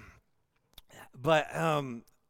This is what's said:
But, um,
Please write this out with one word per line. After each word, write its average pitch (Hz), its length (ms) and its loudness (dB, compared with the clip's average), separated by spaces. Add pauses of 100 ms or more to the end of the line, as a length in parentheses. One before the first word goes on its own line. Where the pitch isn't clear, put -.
(1200)
But, 151 360 4
um, 147 480 -2 (260)